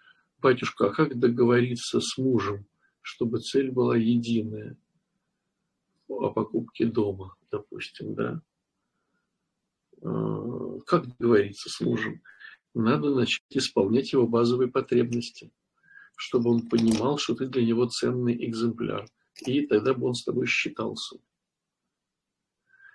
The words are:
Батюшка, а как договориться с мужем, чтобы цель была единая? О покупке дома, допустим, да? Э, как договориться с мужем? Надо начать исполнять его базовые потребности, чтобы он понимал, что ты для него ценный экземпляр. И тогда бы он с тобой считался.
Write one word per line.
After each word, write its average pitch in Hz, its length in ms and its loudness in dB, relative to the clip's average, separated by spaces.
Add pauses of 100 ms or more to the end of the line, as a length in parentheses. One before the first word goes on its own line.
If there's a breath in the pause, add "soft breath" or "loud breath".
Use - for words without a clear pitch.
(380 soft breath)
Батюшка, - 480 2
а 101 40 2
как 147 280 0
договориться 120 800 4
с - 160 -4
мужем, 104 500 0 (360)
чтобы 120 380 -4
цель 135 300 0
была 123 260 2
единая? 113 840 0 (1300)
О - 220 -2
покупке - 560 -2
дома, 101 500 -2 (140)
допустим, - 640 -10
да? 120 280 -4 (1600)
Э, 107 840 -4
как 160 200 0 (120)
договориться 104 500 2
с - 120 -10
мужем? 117 420 -4 (520 loud breath)
Надо 139 400 2
начать 120 360 0
исполнять 123 640 0
его 127 140 4
базовые 120 440 2
потребности, 120 800 -2 (640 loud breath)
чтобы 120 340 0
он 117 180 2
понимал, 113 500 2
что - 160 -2
ты 131 120 -4
для 131 180 0
него 117 220 2
ценный 123 580 -2
экземпляр. 113 640 -4 (400)
И 143 200 0
тогда 113 280 2
бы 123 140 -2
он 123 60 -2
с - 100 -8
тобой 123 220 -2
считался. - 720 -4 (1800 soft breath)